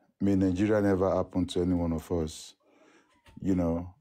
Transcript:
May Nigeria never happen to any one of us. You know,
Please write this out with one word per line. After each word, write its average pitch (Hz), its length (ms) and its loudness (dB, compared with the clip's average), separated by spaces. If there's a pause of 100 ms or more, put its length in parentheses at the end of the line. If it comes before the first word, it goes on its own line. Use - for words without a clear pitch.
(220)
May 98 160 2
Nigeria 95 440 2
never 95 340 2
happen 92 340 -2
to 90 120 -2
any 90 140 2
one 85 180 0
of - 200 -6
us. 80 420 -6 (880)
You 92 140 0
know, 87 440 -2